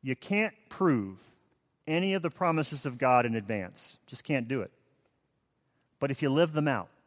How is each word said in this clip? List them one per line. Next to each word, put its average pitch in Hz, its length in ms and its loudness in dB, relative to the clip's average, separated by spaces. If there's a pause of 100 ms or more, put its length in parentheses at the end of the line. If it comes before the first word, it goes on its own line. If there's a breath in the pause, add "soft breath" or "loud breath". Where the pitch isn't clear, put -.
You 131 120 -2
can't 208 380 -2 (160)
prove 110 480 0 (680)
any 180 260 0
of 190 80 0
the 170 80 -2
promises 156 560 -2
of 123 140 -6
God 127 260 6
in 117 80 0
advance. 104 720 -6
Just - 180 -14
can't 127 240 -2
do 127 140 -4
it. 92 80 -8 (1300)
But 139 140 -2
if 131 100 -4
you 147 80 2
live 156 240 4
them 151 140 0
out 113 220 -2 (180)